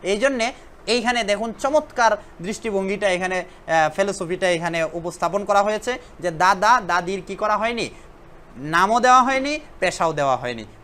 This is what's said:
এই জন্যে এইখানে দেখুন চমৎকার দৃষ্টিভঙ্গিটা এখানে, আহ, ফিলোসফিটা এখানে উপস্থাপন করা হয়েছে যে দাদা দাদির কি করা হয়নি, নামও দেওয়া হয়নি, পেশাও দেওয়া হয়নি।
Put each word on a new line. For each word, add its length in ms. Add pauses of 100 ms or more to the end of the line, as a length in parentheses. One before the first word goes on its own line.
এই 140
জন্যে 360 (340)
এইখানে 360
দেখুন 360
চমৎকার 520 (300)
দৃষ্টিভঙ্গিটা 680
এখানে, 340 (240)
আহ, 280
ফিলোসফিটা 540
এখানে 440
উপস্থাপন 520
করা 180
হয়েছে 360 (200)
যে 120
দাদা 560
দাদির 400
কি 80
করা 220
হয়নি, 320 (680)
নামও 420
দেওয়া 240
হয়নি, 360 (200)
পেশাও 340
দেওয়া 240
হয়নি। 280 (180)